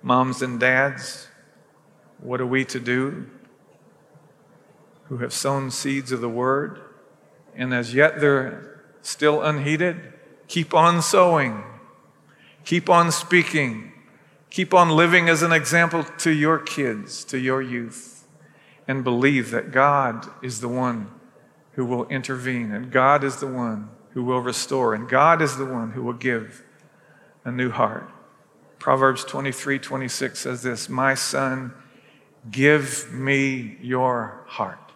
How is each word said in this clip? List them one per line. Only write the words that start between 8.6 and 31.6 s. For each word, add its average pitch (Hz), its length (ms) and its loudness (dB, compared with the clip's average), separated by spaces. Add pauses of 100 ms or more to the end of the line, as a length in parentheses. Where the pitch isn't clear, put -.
still 151 400 0
unheeded, 156 720 -2 (340)
keep 170 260 -4
on 170 280 6
sowing, 151 640 4 (1000)
keep 170 260 0
on 170 220 6
speaking, 147 800 0 (580)
keep - 240 -2
on 175 160 8
living 170 380 6
as 160 140 4
an 170 100 2
example 160 540 2 (120)
to 165 140 2
your 156 260 4
kids, 113 680 -6
to - 120 -8
your 131 240 -2
youth, 120 640 -12 (640)
and 135 160 -4
believe 123 480 2
that 113 220 -4
God 131 560 2 (120)
is 120 200 -10
the 120 80 -6
one 120 420 -4 (640)
who 131 120 -4
will 123 220 -4
intervene, 127 640 -6
and 120 180 -8
God 135 360 4
is 135 160 -4
the 143 60 -6
one 113 420 -6 (220)
who 127 120 -6
will 127 160 0
restore, 123 540 -2
and 117 160 -6
God 156 320 6
is 135 160 0
the 135 80 -4
one 117 260 -6
who 123 120 -8
will 120 100 -4
give 120 500 -6 (800)
a 123 80 -8
new 127 180 -2
heart. 110 400 -2 (680)
Proverbs 135 460 2
twenty-three 139 540 -4
twenty-six 131 600 -6
says 123 240 -8
this, 135 240 -6
"My 131 280 0
son, 131 580 -4 (760)